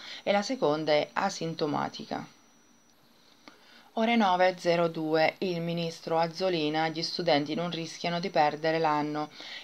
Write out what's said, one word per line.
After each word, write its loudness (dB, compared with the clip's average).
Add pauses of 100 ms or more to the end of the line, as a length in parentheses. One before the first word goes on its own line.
(220)
e -2
la 2
seconda 0
è 2
asintomatica. -4 (1700)
Ore 4
nove 6
e 0
zero 4
due, 2
il -2
ministro -2
Azzolina: 0
"Gli -6
studenti 0
non -4
rischiano -6
di -4
perdere 2
l'anno". 0 (340)